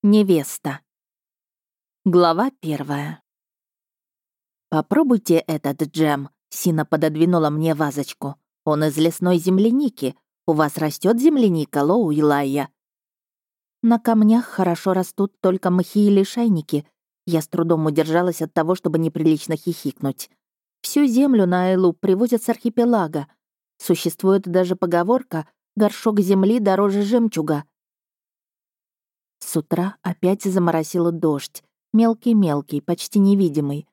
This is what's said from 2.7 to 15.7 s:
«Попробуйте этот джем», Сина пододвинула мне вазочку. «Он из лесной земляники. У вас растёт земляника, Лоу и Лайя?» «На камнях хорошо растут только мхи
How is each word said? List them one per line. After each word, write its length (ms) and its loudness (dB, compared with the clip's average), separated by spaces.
«Попробуйте 680 2
этот 360 -4
джем», 460 -2
Сина 340 -2
пододвинула 640 0
мне 260 -2
вазочку. 600 -6
«Он 180 0
из 140 -2
лесной 400 2
земляники. 800 0
У 60 0
вас 260 0
растёт 400 0
земляника, 640 2
Лоу 300 2
и 100 0
Лайя?» 480 0
«На 180 2
камнях 480 2
хорошо 440 -2
растут 480 -4
только 300 0
мхи 380 2